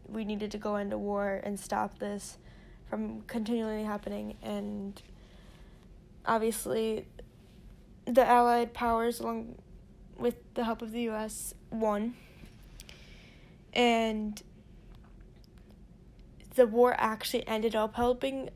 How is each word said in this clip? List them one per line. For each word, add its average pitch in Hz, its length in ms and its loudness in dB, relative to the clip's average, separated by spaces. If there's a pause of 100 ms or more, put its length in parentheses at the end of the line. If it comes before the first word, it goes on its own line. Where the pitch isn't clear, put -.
we 214 180 -6
needed 208 260 -4
to 214 80 -6
go 208 160 -2
into 202 240 -2
war 202 440 -2
and 202 160 -6
stop 208 380 -4
this 202 400 -8 (500)
from 220 340 -6
continually 220 600 -4
happening, 208 600 -6
and 104 580 -8 (1200)
obviously 220 840 0 (960)
the 247 180 8
Allied 240 520 6
powers, 233 440 0
along 226 360 -6 (640)
with 233 180 0 (180)
the 240 100 -2
help 226 180 -2
of 220 120 -8
the 240 80 -2
U 226 120 0
S, 214 400 -6 (160)
won. 220 440 0 (1600)
And 226 680 2 (2250)
the 247 100 10
war 240 320 6
actually 220 480 0
ended 220 300 0
up 214 200 2
helping 254 600 0